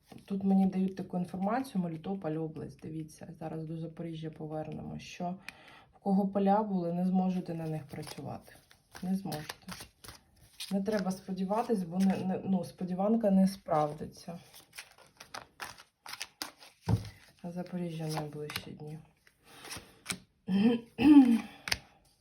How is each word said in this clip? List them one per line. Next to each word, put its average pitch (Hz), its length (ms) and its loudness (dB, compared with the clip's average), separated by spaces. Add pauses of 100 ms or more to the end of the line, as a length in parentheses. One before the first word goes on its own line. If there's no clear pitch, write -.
(260)
Тут 196 180 -4
мені 196 220 6
дають 185 300 0
таку 185 220 -6
інформацію, 190 680 -2
Мелітополь, 165 520 -6
область, 156 460 -8
дивіться, 156 460 -12 (120)
зараз 160 240 -8
до 160 140 -8
Запоріжжя 160 520 -8
повернемо, 156 680 -8
що 180 360 -8 (580)
в - 40 -20
кого 202 300 2
поля 196 360 4
були, 180 300 -2
не 175 120 0
зможете 185 480 2
на 165 140 -6
них 156 160 -4
працювати. 135 720 -12 (480)
Не 185 140 0
зможете. 151 380 -4 (1160)
Не 196 100 0
треба 196 300 0
сподіватись, 196 720 -2
бо 170 140 -6
не, 190 200 4
не, 185 260 -2
ну, 185 200 2
сподіванка 196 680 0
не 190 160 8
справдиться. 156 920 -4 (3000)
На 175 80 -10
Запоріжжя 170 560 -6
найближчі 151 640 -8
дні. 151 280 -12 (1500)
<clears throat> 233 920 8 (800)